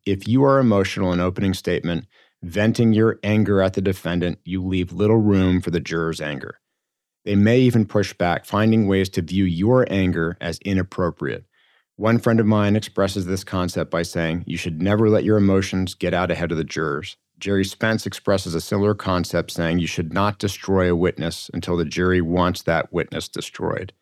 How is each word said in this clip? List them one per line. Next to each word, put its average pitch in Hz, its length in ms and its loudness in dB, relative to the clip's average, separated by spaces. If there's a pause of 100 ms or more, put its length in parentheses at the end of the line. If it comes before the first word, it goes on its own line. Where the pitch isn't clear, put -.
If 98 220 -2
you 123 180 2
are 135 140 4
emotional 98 540 2
in 90 80 0
opening 92 340 0
statement, 87 520 -4 (360)
venting 110 500 2
your 110 300 4
anger 104 380 2
at 92 140 2
the 98 60 0
defendant, 87 640 -2
you 92 180 -6
leave 90 300 -2
little 104 260 2
room 95 420 4
for 87 100 -4
the 85 100 0
juror's 82 400 -4
anger. 73 380 -8 (680)
They 104 120 0
may 110 240 6
even 117 260 4
push 101 260 0
back, 87 320 -2
finding 110 420 2
ways 95 240 2
to 95 120 -2
view 90 220 0
your 101 460 2
anger 90 500 0
as 85 200 -8
inappropriate. 90 840 -4 (520)
One 113 220 2
friend 113 220 2
of 107 60 2
mine 104 300 4
expresses 98 500 -2
this 95 180 -4
concept 90 460 -4
by 85 120 -2
saying, 82 440 -4
'You 82 100 -6
should 80 260 -6
never 107 260 2
let 107 160 4
your 107 120 4
emotions 95 580 2
get 90 200 -2
out 90 160 0
ahead 82 200 -2
of 80 80 -2
the 78 60 -2
jurors.' 76 520 -6 (220)
Jerry 98 260 0
Spence 110 420 -2
expresses 92 480 -2
a 82 60 -2
similar 104 340 0
concept, 92 560 -2
saying, 85 280 0
'You 82 80 0
should 80 260 -6
not 101 260 -2
destroy 95 520 0
a 87 60 2
witness 82 580 -4
until 87 220 -4
the 85 80 0
jury 90 360 0
wants 87 420 0
that 82 300 -2
witness 82 360 -6
destroyed.'" - 720 -8